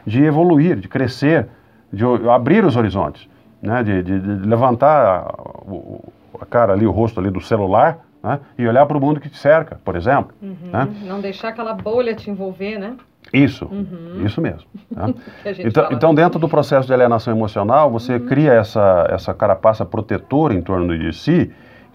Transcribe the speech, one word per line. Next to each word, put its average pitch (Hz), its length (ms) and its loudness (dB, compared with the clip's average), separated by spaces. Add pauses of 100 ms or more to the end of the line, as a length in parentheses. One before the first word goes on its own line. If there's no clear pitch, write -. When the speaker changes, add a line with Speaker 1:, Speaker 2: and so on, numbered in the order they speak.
Speaker 1:
de 117 180 2
evoluir, 156 520 4
de 95 120 -8
crescer, 131 600 0 (440)
de 101 140 -2
o-, 120 240 2
abrir 123 340 4
os 135 140 2
horizontes, 95 500 -2 (320)
né? 113 220 -2
De, 98 220 0
de, 95 160 -2
de 98 280 -6
levantar 127 600 4
a, 90 260 0 (320)
o, 78 380 -14 (360)
a - 60 -18
cara 113 280 2
ali, 107 120 2
o 101 60 2
rosto 107 280 0
ali 98 120 -2
do 90 100 -6
celular, 98 560 2 (240)
né? 131 180 -6 (200)
E 120 80 0
olhar 127 180 4
pro 147 160 -2
mundo 147 180 0
que 147 80 -14
te - 120 -20
cerca, 151 440 2
por 95 120 -6
exemplo, 117 440 -2
Speaker 2:
Uhum. 196 160 -16 (160)
Speaker 1:
né? 127 160 -2 (160)
Speaker 2:
Não 196 160 -10
deixar 196 300 -10
aquela 226 240 -8
bolha 220 400 -4
te - 160 -14
envolver, 196 480 -10
né? 208 180 -12 (360)
Speaker 1:
Isso, 131 340 0
Speaker 2:
Uhum. 180 600 -12
Speaker 1:
isso 107 160 -4
mesmo, 95 260 -6 (260)
tá? - 140 -6
Speaker 2:
<laughs> - 360 -10
Que 208 60 -8
a 196 40 -6
gente 180 140 -6
Speaker 1:
Então, 139 160 2
Speaker 2:
fala. - 120 -4
Speaker 1:
então, 156 200 2
dentro 170 240 4
do 160 80 0
processo 139 400 2
de 131 60 0
alienação 120 420 2
emocional, 113 540 2
você 120 260 -4
Speaker 2:
Uhum. 120 120 -4
Speaker 1:
cria 135 260 4
essa, 101 560 4
essa 95 240 -4
carapaça 107 520 2
protetora 117 680 -2
em 90 80 0
torno 87 360 -2
de 82 160 -4
si, - 380 0 (440)